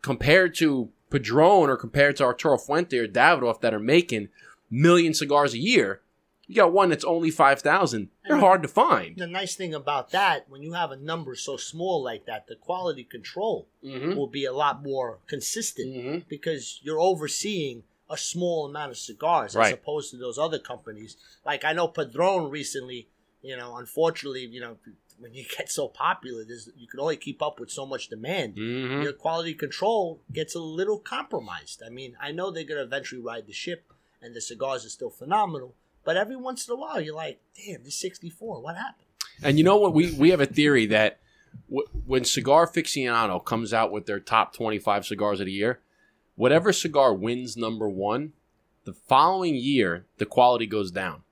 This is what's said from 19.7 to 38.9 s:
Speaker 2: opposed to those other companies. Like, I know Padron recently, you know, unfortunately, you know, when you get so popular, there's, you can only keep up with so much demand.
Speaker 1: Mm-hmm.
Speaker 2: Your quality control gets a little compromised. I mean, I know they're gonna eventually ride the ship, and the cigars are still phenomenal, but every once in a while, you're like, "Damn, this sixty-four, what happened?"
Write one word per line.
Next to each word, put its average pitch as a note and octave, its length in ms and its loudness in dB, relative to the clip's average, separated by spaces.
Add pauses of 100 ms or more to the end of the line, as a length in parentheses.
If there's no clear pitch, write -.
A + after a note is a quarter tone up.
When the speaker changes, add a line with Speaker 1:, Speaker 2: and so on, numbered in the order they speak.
Speaker 2:
opposed - 380 -8
to B2 60 -18
those B2 200 -10
other D#3 220 -2
companies. A2 580 -16 (280)
Like, D3 200 -4
I D#3 80 0
know E3+ 140 0
Padron D#3+ 640 0
recently, B2+ 580 -10 (360)
you C3 140 -12
know, A#2+ 200 -14
unfortunately, C3+ 680 -4
you A#2 140 -18
know, A#2 180 -14 (420)
when A#2 160 -20
you B2+ 100 -16 (120)
get - 140 -12
so C#3 160 -4
popular, B2+ 560 -6
there's, A#2 320 -18
you A#2+ 120 -20
can C3 120 -14
only D3+ 180 -2
keep - 260 -12
up D3+ 160 -6
with A#2 120 -16
so C#3 140 -10
much C3+ 240 -10
demand. A#2 460 -6
Speaker 1:
Mm-hmm. B2+ 480 -6
Speaker 2:
Your C#3+ 100 -6
quality E3 400 -4
control F3 680 -4 (140)
gets D#3 220 -8
a E3+ 40 -8
little F3+ 400 -4
compromised. B2 840 -12
I A#2 40 -18
mean, B2 320 -16
I C#3+ 100 -10
know F3 200 -6
they're E3 120 -10
gonna C#3+ 200 -8
eventually B2+ 380 -8
ride A#2 260 -10
the G#2+ 60 -18
ship, - 400 -12 (280)
and A#2+ 140 -20
the A2+ 60 -12
cigars B2 440 -6
are A2 40 -16
still - 220 -10
phenomenal, D3+ 640 -4 (300)
but E3 140 0
every G#3+ 180 -2
once B3+ 320 -10
in A#3+ 60 -6
a B3 40 -4
while, D4+ 220 -8
you're D3+ 160 -8
like, D#3+ 240 -10 (160)
"Damn, F#3+ 280 -16
this C#3 120 -12
sixty-four, F3+ 640 -12
what D#3+ 140 -10
happened?" A3 300 -14 (380)